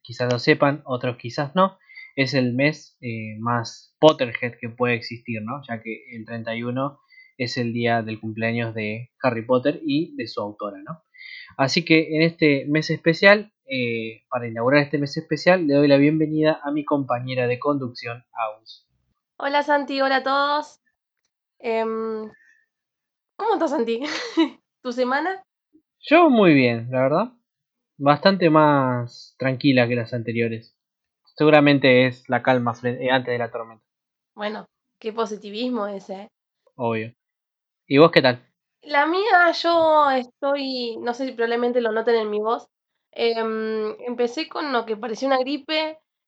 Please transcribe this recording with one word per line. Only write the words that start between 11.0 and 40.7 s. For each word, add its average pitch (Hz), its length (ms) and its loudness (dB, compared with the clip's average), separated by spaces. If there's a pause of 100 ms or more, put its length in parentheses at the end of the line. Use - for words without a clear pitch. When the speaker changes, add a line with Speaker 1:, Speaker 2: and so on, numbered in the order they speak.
Speaker 1:
Así 143 280 0
que 160 320 2
en 156 60 4
este 151 440 2
mes 156 240 -2
especial, 196 600 4 (160)
eh, 117 640 -6
para 120 160 -4
inaugurar 120 380 2
este 143 140 -4
mes 143 180 -4
especial, 165 500 2
le 143 80 2
doy 143 140 6
la 139 80 8
bienvenida 156 680 2
a 143 80 -6
mi 147 140 -4
compañera 127 640 -2
de 123 100 -2
conducción, 123 720 -6
Agus. 107 540 -12 (520)
Speaker 2:
Hola, 277 260 0
Santi, 285 360 0
hola 269 160 2
a 262 60 0
todos. 285 580 -2 (800)
Em, 220 720 -4 (1080)
¿cómo 415 180 0
estás, 311 160 0
Santi? 233 320 -2
<laughs> 311 600 -4 (200)
¿Tu 247 100 -8
semana? 285 500 -2 (560)
Speaker 1:
Yo 320 320 6
muy 196 240 8
bien, 120 380 2
la 127 100 2
verdad. 170 300 0 (680)
Bastante 160 520 4
más 135 880 2
tranquila 127 500 2
que 123 80 -2
las 117 180 -6
anteriores. 113 640 -6 (580)
Seguramente 143 720 6
es 127 220 -8
la 123 160 -2
calma 123 300 2
fre-, 123 300 -6
eh, 127 60 0
antes 123 220 0
de 120 60 -2
la 117 120 -6
tormenta. 113 340 -14 (520)
Speaker 2:
Bueno, 208 300 -10 (340)
qué 220 120 -10
positivismo 214 760 -6
ese, 196 260 -12
¿eh? 202 140 -16 (480)
Speaker 1:
Obvio. 117 380 -4 (720)
¿Y 139 100 4
vos 165 140 8
qué 156 100 6
tal? 123 240 2 (360)
Speaker 2:
La 294 240 2
mía, 359 460 4
yo 320 580 2
estoy, 262 880 -4